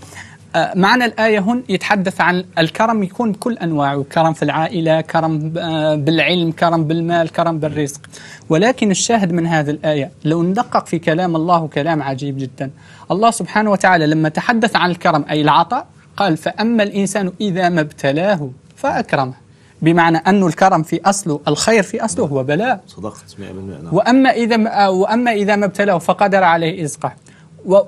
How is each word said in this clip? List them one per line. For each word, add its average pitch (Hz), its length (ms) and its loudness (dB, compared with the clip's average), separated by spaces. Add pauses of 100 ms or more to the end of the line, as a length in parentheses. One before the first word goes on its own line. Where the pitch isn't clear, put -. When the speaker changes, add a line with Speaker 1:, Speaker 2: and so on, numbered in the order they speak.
(540)
Speaker 1:
آه، 165 220 0
معنى 214 280 4
الآية 220 340 0
هون 233 300 -2
يتحدث 190 520 -2
عن 180 240 2 (140)
الكرم، 220 440 0
يكون 214 300 -2
بكل 233 200 -4
أنواعه، 143 600 -2
كرم 165 200 2
في 156 100 -6
العائلة، 160 580 0
كرم، 160 580 -2
آه، 156 360 -2
بالعلم، 160 580 0
كرم 165 320 0
بالمال، 165 440 0
كرم 165 300 -2
بالرزق. 151 420 -4 (480)
ولكن 214 420 2
الشاهد 196 420 0
من 170 140 0
هذه 156 240 0
الآية، 151 400 -2 (140)
لو 165 180 0
ندقق 196 440 -2
في 170 120 -4
كلام 165 380 0
الله، 165 300 0
كلام 151 360 -2
عجيب 139 360 -6
جدا. 135 320 -8 (400)
الله 208 200 2
سبحانه 214 400 -2
وتعالى 185 360 4
لما 156 220 2
تحدث 220 480 0
عن 175 140 2
الكرم، 170 400 0
أي 151 100 0
العطاء، 160 460 2 (300)
قال: 202 200 0
"فأما 220 460 -2
الإنسان 196 580 -2
إذا 185 280 0
ما 170 120 0
ابتلاه 151 720 -2 (260)
فأكرمه"، 156 580 -2 (480)
بمعنى 165 340 4
أن 190 300 2
الكرم 175 360 2
في 170 220 -4
أصله، 170 440 -2
الخير 202 340 2
في 226 220 -6
أصله 220 220 -2
هو 139 180 -2
بلاء. 190 420 -2
Speaker 2:
صدقت - 520 -16
مئة 95 140 -14
بالمئة، 95 300 -14
نعم. 160 120 -6
Speaker 1:
"وأما 254 360 4
إذا 233 260 0
ما، 208 320 2
وأما 202 440 2
إذا 208 240 0
ما 202 80 0
ابتلاه 196 340 0
فقدر 190 460 2
عليه 165 380 2
رزقه". 143 300 -6 (540)
و-، 196 220 4